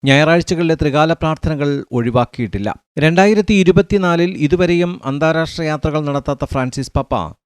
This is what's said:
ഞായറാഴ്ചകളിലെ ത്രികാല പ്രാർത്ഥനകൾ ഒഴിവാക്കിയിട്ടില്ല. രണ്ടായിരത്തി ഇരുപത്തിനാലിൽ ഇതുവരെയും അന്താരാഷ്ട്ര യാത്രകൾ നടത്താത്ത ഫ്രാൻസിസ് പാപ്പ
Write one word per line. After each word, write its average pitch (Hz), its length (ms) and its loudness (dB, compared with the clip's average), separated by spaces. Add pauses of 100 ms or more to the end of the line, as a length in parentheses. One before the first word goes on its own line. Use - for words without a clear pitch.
ഞായറാഴ്ചകളിലെ 160 680 2
ത്രികാല 151 380 0
പ്രാർത്ഥനകൾ 151 800 -4
ഒഴിവാക്കിയിട്ടില്ല. 117 800 -2 (240)
രണ്ടായിരത്തി 190 560 4
ഇരുപത്തിനാലിൽ 185 760 2
ഇതുവരെയും 175 760 0
അന്താരാഷ്ട്ര 160 580 -2
യാത്രകൾ 151 380 -2
നടത്താത്ത 143 440 -4
ഫ്രാൻസിസ് 131 480 -6
പാപ്പ 113 420 -4 (120)